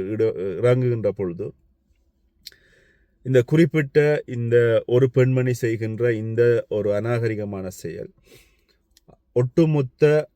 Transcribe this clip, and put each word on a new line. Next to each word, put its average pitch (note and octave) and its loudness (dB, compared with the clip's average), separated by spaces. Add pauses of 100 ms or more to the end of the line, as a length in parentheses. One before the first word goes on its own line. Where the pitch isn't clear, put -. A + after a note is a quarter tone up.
ஈடு-, G#2+ 0 (220)
இறங்குகின்ற A#2+ 0
பொழுது, F#2+ -6 (1700)
இந்த C3 2
குறிப்பிட்ட D3 2
இந்த A#2 0
ஒரு B2 2
பெண்மணி B2+ 2
செய்கின்ற A2+ -4
இந்த A2+ 0
ஒரு G#2 -2
அநாகரிகமான G#2 -4
செயல் - -12 (1200)
ஒட்டுமொத்த D3 2